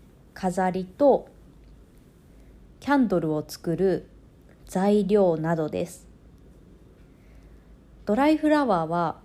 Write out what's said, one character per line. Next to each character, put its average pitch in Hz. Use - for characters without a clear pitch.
飾 185
り 185
と、 247
キ -
ャ 285
ン 254
ド 180
ル 160
を 151
作 -
る 180
材 202
料 185
な 160
ど 156
で -
す。 -
ド 208
ラ 269
イ 311
フ 302
ラ 294
ワ 185
ー 160
は、 170